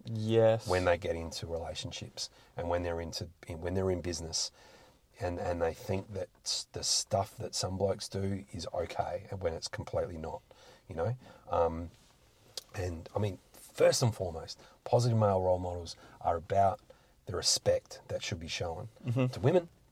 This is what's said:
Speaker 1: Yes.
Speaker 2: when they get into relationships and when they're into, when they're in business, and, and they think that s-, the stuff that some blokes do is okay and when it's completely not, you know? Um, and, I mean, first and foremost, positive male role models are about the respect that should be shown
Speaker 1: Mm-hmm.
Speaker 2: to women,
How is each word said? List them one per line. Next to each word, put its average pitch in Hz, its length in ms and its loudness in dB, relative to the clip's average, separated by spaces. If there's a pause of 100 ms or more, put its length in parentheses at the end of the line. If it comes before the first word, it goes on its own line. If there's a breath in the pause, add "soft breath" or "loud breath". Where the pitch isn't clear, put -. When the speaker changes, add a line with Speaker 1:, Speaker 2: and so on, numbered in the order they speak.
Speaker 1:
Yes. 113 640 4
Speaker 2:
when 90 180 2
they 87 120 6
get 85 180 -2
into 82 320 -6
relationships 82 840 -8 (280 soft breath)
and 85 120 -4
when 87 140 0
they're 85 180 -2
into, 82 260 -6 (320)
when 87 140 -2
they're 95 180 4
in 87 100 0
business, 80 500 -4 (680 soft breath)
and, 87 200 -4
and 85 220 -2
they 82 120 2
think 98 400 -4
that 95 140 -6 (160)
s-, - 300 -4
the 82 100 -6
stuff - 540 0
that 90 180 -8
some 92 220 -2
blokes 98 320 0
do 98 420 -2
is 82 220 -8
okay 87 560 -4
and 95 120 -8
when 85 120 0
it's 80 140 -8
completely 82 500 -4
not, 78 240 -8 (480 soft breath)
you 87 60 -12
know? 98 200 0 (360 loud breath)
Um, 85 400 0 (840)
and, 87 400 -6
I 101 40 0
mean, 101 180 0 (360)
first - 280 4
and 110 120 4
foremost, 82 460 -8 (240 soft breath)
positive 120 340 4
male 101 240 6
role 92 180 4
models 87 360 -6 (260 loud breath)
are 85 160 2
about 98 420 4 (480 soft breath)
the 95 80 -4
respect - 720 0
that - 160 -4
should 87 160 -4
be 82 80 -10
shown 85 400 -6 (200)
Speaker 1:
Mm-hmm. 127 200 2
Speaker 2:
to 123 120 -6
women, 170 300 4 (220)